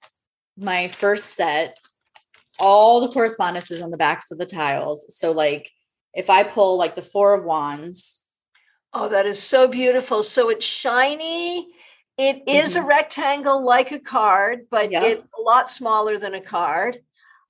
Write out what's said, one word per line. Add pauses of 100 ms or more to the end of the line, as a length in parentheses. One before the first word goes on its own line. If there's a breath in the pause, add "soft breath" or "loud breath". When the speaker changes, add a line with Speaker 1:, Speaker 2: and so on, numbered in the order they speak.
(560)
Speaker 1:
my
first
set, (840)
all
the
correspondences
on
the
backs
of
the
tiles. (120)
So,
like, (440)
if
I
pull,
like,
the
Four
of
Wands. (720)
Speaker 2:
Oh,
that
is
so
beautiful.
So
it's
shiny. (500 soft breath)
It
is
a
Speaker 1:
Mm-hmm.
Speaker 2:
rectangle
like
a
card,
but
Speaker 1:
Yep.
Speaker 2:
it's (100)
a
lot
smaller
than
a
card. (500 soft breath)